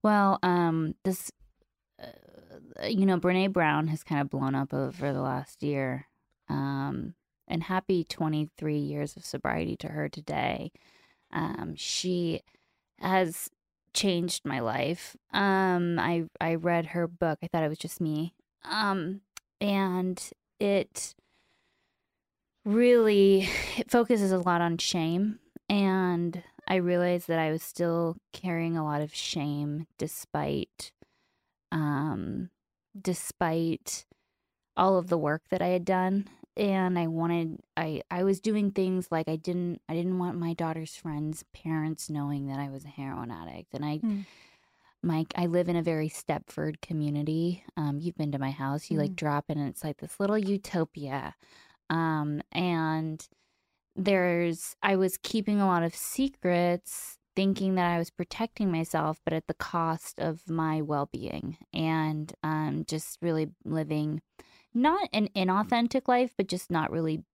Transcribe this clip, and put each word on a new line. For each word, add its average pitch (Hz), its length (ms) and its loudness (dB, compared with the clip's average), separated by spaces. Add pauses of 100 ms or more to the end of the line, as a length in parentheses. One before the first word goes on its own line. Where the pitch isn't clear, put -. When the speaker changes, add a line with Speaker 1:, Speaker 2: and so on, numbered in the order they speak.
Speaker 1:
Well, 208 400 6
um, 165 520 4 (100)
this, - 280 -2 (640)
uh, - 880 -14
you 185 200 4
know, 180 120 6
Brene 185 340 4
Brown 156 360 4
has 156 160 -2
kind 143 160 0
of 139 80 0
blown 135 260 -2
up 139 200 -2
over 139 400 -2
the 135 80 -2
last 135 400 -4
year. 135 440 -2 (440)
Um, 139 640 -4 (340)
and 165 140 -2
happy 185 420 0
twenty-three 151 760 -2
years 147 380 -4
of - 80 -20
sobriety - 540 -2
to 147 100 -10
her 151 220 -4
today. - 600 -4 (600)
Um, 165 440 -4
she 175 680 -2 (580)
has 185 480 2 (460)
changed 175 500 0
my 131 160 -2
life. 123 560 -2 (160)
Um, 185 680 2
I, 170 260 0 (140)
I 165 180 0
read 170 300 2
her 170 200 -2
book. 165 360 -2
I 170 40 -8
thought 165 160 0
it 151 80 2
was 156 80 -6
just - 240 -10
me. 156 320 -2 (300)
Um, 196 580 -2 (400)
and 185 600 0 (380)
it - 540 0 (1500)
really, 208 840 8 (300)
it - 120 -2
focuses 220 420 4
a 185 60 2
lot 175 220 2
on 170 160 2
shame. 175 640 0 (320)
And 180 720 2 (240)
I 190 100 2
realized 175 520 2
that 165 100 2
I 160 120 2
was 160 120 -2
still 170 540 0 (160)
carrying 165 440 -2
a 156 80 0
lot 147 180 0
of 151 120 -6
shame 147 720 -4 (120)
despite, - 960 -6 (800)
um, 151 800 -2 (500)
despite - 1040 -4 (720)
all 190 220 4
of 180 100 -2
the 175 100 2
work 151 320 0
that 185 120 0
I 175 60 2
had 180 160 2
done. 190 440 2 (280)
And 190 420 2
I 170 100 2
wanted, 165 520 0 (160)
I, 156 340 -4
I 180 140 -2
was 196 160 2
doing 208 300 0
things 185 400 0
like 160 180 0
I 160 80 -2
didn't, 175 520 -4
I 165 60 -4
didn't 180 240 0
want 180 200 -4
my 165 160 -2
daughter's 160 420 -4
friends' 156 560 -6
parents 160 560 -4
knowing 143 380 -4
that 135 140 -6
I 143 80 -4
was 135 160 -12
a 147 40 -16
heroin 135 420 -10
addict. 82 440 -14
And 151 100 -4
I, 151 140 -2
Speaker 2:
Hmm. 202 220 -2 (840)
Speaker 1:
Mike, 160 340 0
I 175 100 0
live 170 220 2
in 170 80 2
a 165 60 2
very 160 260 0
Stepford 156 720 -6
community. 156 840 -2 (140)
Um, 147 240 -2
you've 170 160 -6
been 147 160 -2
to 139 60 -4
my 135 140 -2
house. 139 380 -4
You, 156 80 2
like, 196 140 2
Speaker 2:
Mm. 175 40 -8
Speaker 1:
drop 147 340 -2
in 147 80 0
and 139 100 -2
it's, - 160 -10
like, 151 140 -6
this - 200 -14
little 208 200 2
utopia. 160 960 -2 (560)
Um, 156 500 0 (120)
and 160 760 0 (720)
there's, 180 840 2
I 196 140 2
was 185 220 2
keeping 208 420 0
a 196 60 4
lot 175 160 4
of 165 120 0
secrets, - 1200 -2 (180)
thinking 190 400 2
that 175 180 4
I 170 40 2
was 170 120 -2
protecting 202 640 -2
myself, 160 520 0
but - 100 0
at 160 120 -2
the - 80 -4
cost - 640 -4
of 165 300 -4
my 160 340 0
well-being, - 760 -4 (140)
and, 156 600 0 (100)
um, 156 460 -2
just - 320 -8
really 160 280 0 (160)
living 151 560 -2 (560)
not 320 360 4
an 208 240 0
inauthentic 214 720 2
life, 247 280 4
but 196 120 0
just - 200 -6
not 165 220 0
really 160 320 -2 (120)